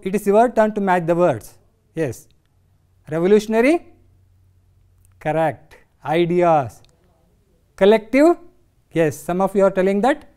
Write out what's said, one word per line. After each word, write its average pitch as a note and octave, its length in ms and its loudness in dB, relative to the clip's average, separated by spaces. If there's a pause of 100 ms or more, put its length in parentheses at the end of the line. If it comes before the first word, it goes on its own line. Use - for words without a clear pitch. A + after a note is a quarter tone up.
it F#3+ 100 -6
is G#3 100 -4
your G#3+ 260 2
turn G#3+ 240 -2
to G#3+ 60 -6
match F3+ 260 -2
the E3+ 100 0
words. D#3+ 420 -4 (380)
Yes. D3 320 -8 (840)
Revolutionary? G#3+ 760 0 (1300)
Correct. D#3 600 -6 (260)
Ideas. E3 760 0 (920)
Collective? A3+ 640 2 (560)
Yes, D#3+ 240 -2
some F3+ 240 -6
of F#3+ 160 -2
you G3 80 2
are F#3+ 60 2
telling G3 320 -2
that. C#4 340 -2